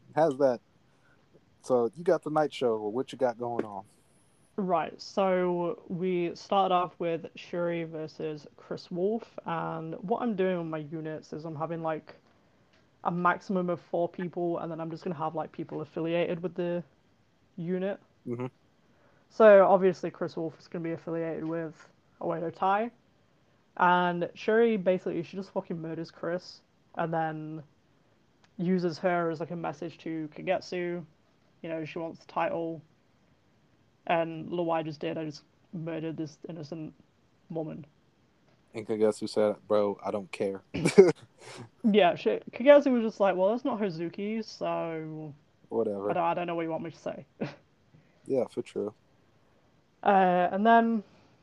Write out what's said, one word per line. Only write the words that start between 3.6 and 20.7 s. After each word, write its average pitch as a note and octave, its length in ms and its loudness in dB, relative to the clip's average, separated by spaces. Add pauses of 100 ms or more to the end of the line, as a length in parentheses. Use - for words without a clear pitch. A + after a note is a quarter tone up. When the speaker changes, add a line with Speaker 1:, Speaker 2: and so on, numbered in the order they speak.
Speaker 1:
on? G#2 200 -12 (720)
Speaker 2:
Right, F3+ 440 -2
so F3+ 920 -2
we F3 440 -2
started F#3+ 400 0
off F3+ 240 0
with E3 380 -4
Shuri E3+ 480 -4
versus D#3 720 -10
Chris - 340 -12
Wolf, G3 340 -2 (220)
and E3 500 -6
what A3 280 -4
I'm A3+ 120 0
doing F#3 220 0
on E3 120 -6
my D#3 100 -4
units D#3 540 -10
is D#3 120 -10
I'm D#3+ 100 -8
having, D#3+ 280 -6
like, D#3+ 320 -6 (880)
a E3+ 80 0
maximum F3+ 580 0
of F3 100 -2 (120)
four F3 180 0
people, F3 480 -4
and E3 140 -6
then D#3+ 100 -8
I'm E3 80 -6
just D#3+ 140 -10
gonna F3+ 120 -4
have, D#3+ 200 -4
like, D#3 160 -6
people D#3 300 -10
affiliated E3+ 600 -2
with F3 140 -6
the F3 280 -2 (760)
unit. F#3 420 -4 (280)
Speaker 1:
Mm-hmm. B2 200 -6 (840)
Speaker 2:
So, G3+ 380 10
obviously, F#3 420 4
Chris E3 260 -8
Wolf E3 220 -6
is - 100 -20
gonna F3 160 -8